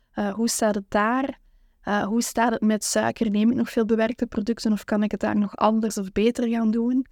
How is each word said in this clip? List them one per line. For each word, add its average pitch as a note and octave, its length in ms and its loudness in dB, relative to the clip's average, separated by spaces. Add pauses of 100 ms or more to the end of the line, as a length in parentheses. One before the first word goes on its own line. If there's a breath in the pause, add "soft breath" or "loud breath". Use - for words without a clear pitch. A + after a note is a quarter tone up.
(120)
Eh, G#3 220 -4
hoe A3+ 160 0
staat G#3+ 260 0
het G3+ 160 -6
daar? B3 480 0 (420)
Eh, G#3 220 0
hoe A3+ 180 0
staat A#3 300 0
het A3+ 100 -2
met G#3+ 220 2
suiker? A3 460 0
Neem G#3 200 4
ik A#3+ 60 2
nog A#3 140 -2
veel A3+ 160 0
bewerkte A3 420 0
producten A3 440 -2
of G#3 120 -2
kan G#3+ 200 0
ik G#3 80 -2
het G#3 80 -4
daar G#3+ 180 0
nog G3+ 180 0
anders A3 420 0
of F#3+ 140 -6
beter A#3 360 0
gaan A3+ 240 0
doen? B3 400 0